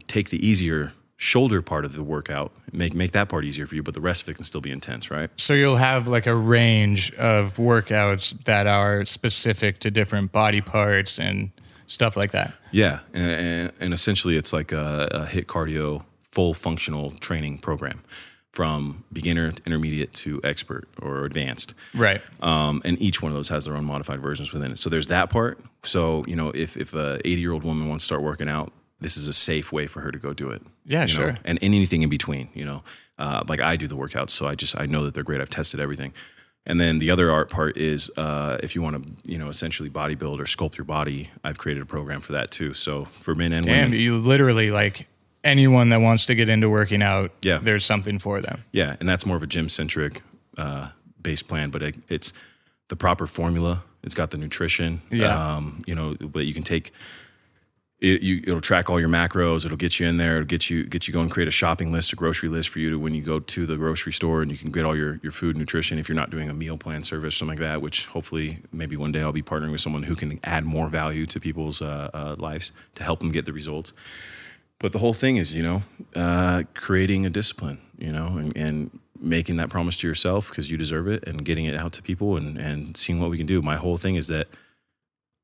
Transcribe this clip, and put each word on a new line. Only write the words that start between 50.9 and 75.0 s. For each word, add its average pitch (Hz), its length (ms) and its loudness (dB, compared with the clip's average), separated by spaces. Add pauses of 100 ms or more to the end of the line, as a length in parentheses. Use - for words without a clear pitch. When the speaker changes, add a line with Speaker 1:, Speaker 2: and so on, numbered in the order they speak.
Speaker 1:
based 78 260 -4
plan, 76 220 -2
but 71 140 -4
it, 73 120 -4 (140)
it's 80 240 -2 (540)
the - 80 -6
proper 87 320 2
formula. 85 560 0 (180)
It's - 140 -6
got 82 160 -2
the 76 80 -8
nutrition, 82 640 -2 (100)
Speaker 2:
Yeah. 80 440 2
Speaker 1:
um, 73 300 -6
you 90 80 -4
know, 78 260 -2
but 73 280 -4
you 76 80 -4
can 78 80 -6
take 82 280 -2 (1080)
it, 95 220 4
you, 92 240 2
it'll 85 160 0
track 90 300 2
all 87 80 4
your 82 100 4
macros. 85 560 2
It'll 78 100 -4
get 85 240 0
you 87 60 2
in 85 120 2
there. 82 180 2
It'll 78 100 0
get 80 240 -2
you, 82 140 0
get - 240 -4
you 80 60 -6
going, 82 160 2
create 85 180 0
a 76 40 -2
shopping 85 400 0
list, 82 220 0
a - 20 -6
grocery 82 320 -2
list 82 220 -2
for - 80 -10
you 80 140 0
to, 80 80 -2
when 78 160 -2
you 76 80 -4
go 78 160 -2
to 85 260 -4
the 80 100 -2
grocery 80 380 -2
store, 80 300 0
and 76 80 -2
you 73 60 -8
can 78 120 -8
get 80 160 -2
all 78 100 0
your, 76 280 -2
your 76 80 -8
food, 82 260 -2
nutrition. 78 400 -2
If 78 100 -6
you're 80 80 -2
not 78 140 -2
doing 78 180 -6
a 73 60 -6
meal 80 240 -6
plan 78 240 -8
service, 78 340 -6
something 78 220 -4
like - 60 -8
that, 78 180 -2
which 73 240 -4
hopefully 80 540 -6 (120)
maybe 80 240 -8
one 73 160 -4
day 78 100 -2
I'll 78 100 -2
be 76 100 -4
partnering 78 300 -4
with 76 100 -4
someone 76 220 -4
who 80 120 -2
can 76 280 -6
add 80 200 -2
more 78 260 -2
value 78 360 -2
to - 140 -8
people's, 78 420 -6
uh, 73 320 -8
uh, 76 240 -8
lives 78 340 -8 (240)
to - 80 -12
help 85 160 -2
them 85 120 -2
get 76 140 -2
the 80 80 -8
results. 76 400 -8 (840)
But 98 140 -2
the 104 80 -2
whole 113 160 2